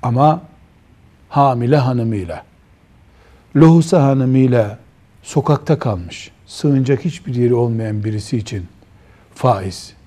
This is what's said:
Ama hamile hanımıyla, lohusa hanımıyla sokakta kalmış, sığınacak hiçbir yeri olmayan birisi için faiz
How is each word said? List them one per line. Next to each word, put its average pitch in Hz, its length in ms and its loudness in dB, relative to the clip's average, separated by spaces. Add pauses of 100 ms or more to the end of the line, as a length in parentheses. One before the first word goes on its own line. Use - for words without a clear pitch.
Ama 143 400 2 (840)
hamile 131 480 2
hanımıyla, 117 680 -2 (1120)
lohusa 160 460 6
hanımıyla 127 760 2 (440)
sokakta - 560 0
kalmış, 90 520 -8 (160)
sığınacak 135 580 -2
hiçbir 143 300 -8
yeri 120 200 2
olmayan 113 500 -4
birisi 107 320 -6
için 101 300 -8 (680)
faiz 98 600 -4 (120)